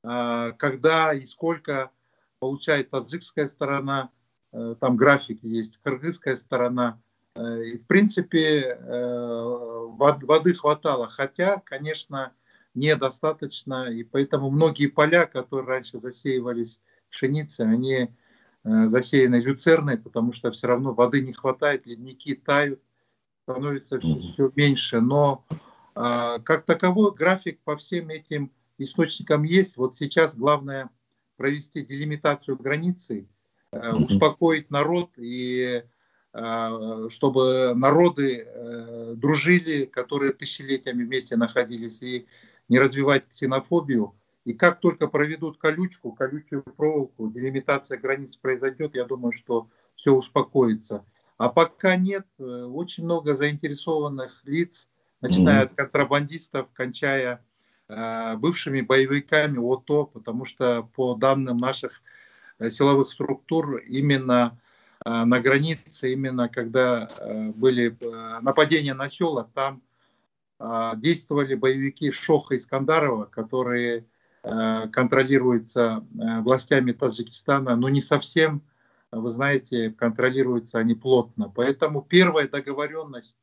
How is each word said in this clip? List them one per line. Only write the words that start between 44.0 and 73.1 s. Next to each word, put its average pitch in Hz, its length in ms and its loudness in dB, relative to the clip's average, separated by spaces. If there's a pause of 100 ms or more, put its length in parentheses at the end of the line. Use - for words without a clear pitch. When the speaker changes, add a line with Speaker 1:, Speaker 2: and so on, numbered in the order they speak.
Speaker 1:
И 120 100 -6
как 170 260 2
только 165 260 2
проведут 156 520 -2
колючку, 160 540 -2
колючую 135 500 -6
проволоку, 139 680 -4
делимитация 131 680 -4
границ 135 380 -6
произойдёт, 131 580 -4
я 127 100 -4
думаю, 123 280 -4
что 113 360 -6 (280)
всё 143 180 2
успокоится. 120 880 0 (340)
А 120 100 0
пока 180 480 2
нет, 196 300 -2 (120)
э, 139 60 -14
очень 127 600 -10
много 151 320 0
заинтересованных 147 1080 -4
лиц, 165 440 -6 (320)
начиная 170 400 4
Speaker 2:
Мгм. 131 40 4
Speaker 1:
от - 100 -6
контрабандистов, 143 1000 -2
кончая, 127 720 -4 (440)
э, 113 480 -6
бывшими 139 460 -2
боевиками 139 760 2
ото, 131 480 0
потому 117 380 -10
что 120 500 -2
по 127 200 -2
данным 131 440 0
наших, 127 440 -6 (560)
э, 113 120 -4
силовых 139 420 4
структур, 143 640 -4
именно, 127 800 0 (460)
э, 117 200 -2
на 120 160 4
границе, 139 720 0
именно 131 360 -2
когда, 120 600 0 (100)
э, 107 380 -6
были, 120 440 2
э, 113 420 -10
нападения 147 520 2
на 139 140 -6
сёла, 143 460 -4
там, 135 280 -4 (800)
э, 113 360 -4
действовали 143 580 -2
боевики 135 580 -2
Шоха 147 440 0
Искандарова, 139 680 0